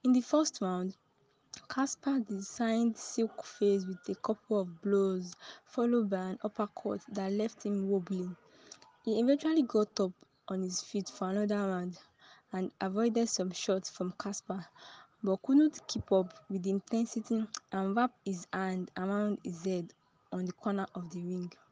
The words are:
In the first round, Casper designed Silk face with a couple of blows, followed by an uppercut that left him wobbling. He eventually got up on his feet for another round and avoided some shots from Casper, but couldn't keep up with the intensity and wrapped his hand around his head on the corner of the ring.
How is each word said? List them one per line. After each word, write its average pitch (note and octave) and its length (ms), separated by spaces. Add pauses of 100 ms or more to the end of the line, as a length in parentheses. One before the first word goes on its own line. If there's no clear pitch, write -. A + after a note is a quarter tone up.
In B3+ 100
the B3+ 80
first D4+ 400
round, F#3 340 (720)
Casper C#4 520
designed A3+ 760
Silk - 480
face G3+ 400
with F#3 240
a F#3+ 60
couple A3 460
of F3 220
blows, F#3+ 520 (300)
followed A#3+ 460
by F#3+ 80
an F#3 260
uppercut G#3 560 (120)
that G3 200
left G#3+ 320
him G3 240
wobbling. F#3 480 (680)
He A3 160
eventually D4 420
got G#3+ 380
up F#3 120 (360)
on F#3+ 140
his F#3 180
feet - 280
for F#3 200
another G#3 280
round F3+ 420 (540)
and F#3 180 (100)
avoided A3+ 480
some F#3 220
shots F#3+ 400
from F#3 280
Casper, G3 460 (580)
but G3 200
couldn't D4+ 440
keep - 260
up F#3+ 200 (160)
with F#3+ 140
the F#3+ 80
intensity A3+ 760 (260)
and G3 240
wrapped A#3+ 280
his F#3 280
hand F#3 440
around G3+ 480
his E3+ 200
head F3+ 280 (400)
on F#3 140
the F3+ 60
corner G3 420
of F3 160
the F3 100
ring. F3 320 (200)